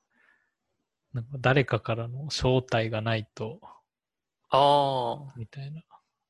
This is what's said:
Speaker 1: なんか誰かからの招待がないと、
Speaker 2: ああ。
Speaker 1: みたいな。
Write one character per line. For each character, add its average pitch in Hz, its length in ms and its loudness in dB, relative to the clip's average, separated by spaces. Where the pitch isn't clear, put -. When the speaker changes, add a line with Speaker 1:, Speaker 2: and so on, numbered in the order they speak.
Speaker 1:
な 120 100 -8
ん 113 40 -12
か 135 140 -18
誰 131 260 4
か 110 140 -2
か 113 160 -4
ら 117 120 -8
の 131 200 -10
招 127 420 2
待 113 200 0
が 110 120 -4
な 113 160 0
い 107 180 -6
と、 110 240 -10
Speaker 2:
あ 139 800 2
あ。 127 60 -20
Speaker 1:
み 117 120 -12
た 139 140 -16
い 139 100 -12
な。 156 120 -16